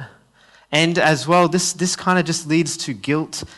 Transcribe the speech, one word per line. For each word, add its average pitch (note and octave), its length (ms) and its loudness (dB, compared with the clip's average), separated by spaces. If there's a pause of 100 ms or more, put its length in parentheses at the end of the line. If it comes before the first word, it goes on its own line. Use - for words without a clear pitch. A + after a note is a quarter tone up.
(720)
And E3 280 2
as C#3+ 280 2
well, F3 220 4
this, F3+ 240 -2
this F3+ 240 -4
kind F#3 220 0
of E3+ 80 0
just E3 200 -4
leads D#3 320 0
to - 140 -8
guilt C#3+ 520 -4 (120)